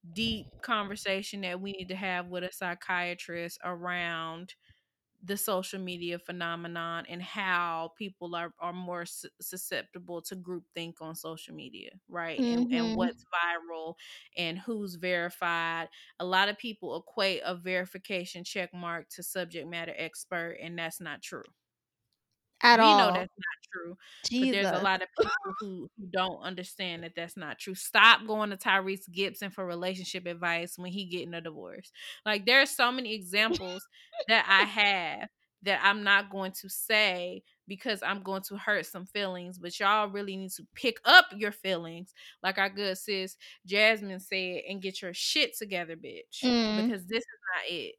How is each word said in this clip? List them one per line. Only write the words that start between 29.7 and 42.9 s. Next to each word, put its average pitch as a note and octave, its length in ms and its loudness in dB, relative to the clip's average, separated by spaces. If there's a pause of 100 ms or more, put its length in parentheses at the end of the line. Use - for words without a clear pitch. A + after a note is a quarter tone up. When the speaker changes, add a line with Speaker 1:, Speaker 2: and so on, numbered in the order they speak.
Speaker 1:
advice E3+ 520 -2
when F3+ 140 -8
he G3 140 -4
getting E3+ 300 -6
a E3+ 60 -8
divorce. D3+ 500 -14 (340)
Like, G#3 200 0
there's C4+ 260 8
so A#3+ 200 4
many B3 220 -4
examples G3+ 720 0 (240)
Speaker 2:
<laughs> E5+ 160 -6
Speaker 1:
that A3 200 6
I G3 180 8
have G3+ 640 0 (340)
that G3 200 2
I'm G3+ 200 6
not G3+ 280 6
going F#3+ 200 -4 (100)
to G3 80 -14
say F#3+ 760 2 (240)
because G3+ 360 -4
I'm F#3+ 200 -2
going F#3+ 200 -4
to G3+ 140 -10
hurt G3+ 280 0
some F#3 200 -12
feelings, F3+ 540 -6
but F3 200 -8
y'all G#3 300 4
really G3 260 -4
need F#3+ 160 -8
to - 220 -14
pick A#3 320 0
up F4 300 12
your G#3 160 -2
feelings. E3+ 640 -4 (280)
Like F#3+ 160 0
our G3 120 4
good G3 280 -2